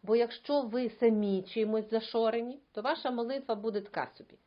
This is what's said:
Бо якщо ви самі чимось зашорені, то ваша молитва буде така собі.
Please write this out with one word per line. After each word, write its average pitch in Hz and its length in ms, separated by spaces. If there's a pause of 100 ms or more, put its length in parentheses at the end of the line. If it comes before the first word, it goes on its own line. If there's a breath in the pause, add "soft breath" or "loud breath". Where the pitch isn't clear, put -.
Бо 214 140
якщо 240 460
ви 233 280
самі 208 520
чимось 214 480
зашорені, 226 720 (120)
то 214 100
ваша 285 280
молитва 247 440
буде 208 260
така 170 340
собі. - 320